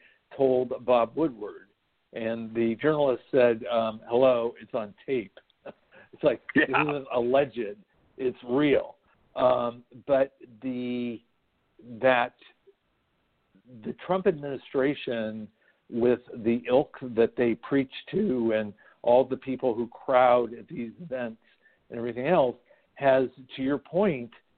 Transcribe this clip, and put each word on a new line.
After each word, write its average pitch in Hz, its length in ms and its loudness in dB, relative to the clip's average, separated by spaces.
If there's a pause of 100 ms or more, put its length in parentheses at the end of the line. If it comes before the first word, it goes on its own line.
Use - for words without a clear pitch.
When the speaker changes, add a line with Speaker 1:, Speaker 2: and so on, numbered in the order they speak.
(360)
Speaker 1:
told 127 480 0
Bob 120 320 2
Woodward." 104 520 -6 (440)
And 113 420 -6
the 113 220 2
journalist 143 540 0
said, 120 400 4
um, 110 380 -2
"Hello, 120 520 2
it's 113 140 -14
on 104 180 -8 (140)
tape." 123 320 -6 (260)
<laughs> - 80 -16 (400)
It's - 100 -20
like, 131 200 0 (120)
Speaker 2:
Yeah. 156 120 2
Speaker 1:
"This 135 100 -2
isn't 147 380 -2
alleged, 120 640 0 (420)
it's 127 260 -4
real." 131 520 2 (400)
Um, 123 460 0 (240)
but 123 280 2 (260)
the, 123 640 -6 (800)
that 127 320 2 (1500)
the 117 100 -6 (120)
Trump 185 200 0
administration, 131 1200 -4 (400)
with 120 320 2 (240)
the 117 240 0
ilk 135 320 2
that 117 360 0
they 120 180 2
preach - 380 -2 (180)
to 127 420 0
and 107 220 -2 (260)
all 127 240 4
the 127 120 -6
people 127 380 -4
who 117 140 -4
crowd 123 640 4
at 113 160 -18
these 117 320 -10
events 127 400 -10 (480)
and 120 100 -12
everything 120 280 -6
else, 147 300 2 (380)
has, 135 340 4 (280)
to 135 60 -6
your 139 160 -2
point, 156 520 -2 (280)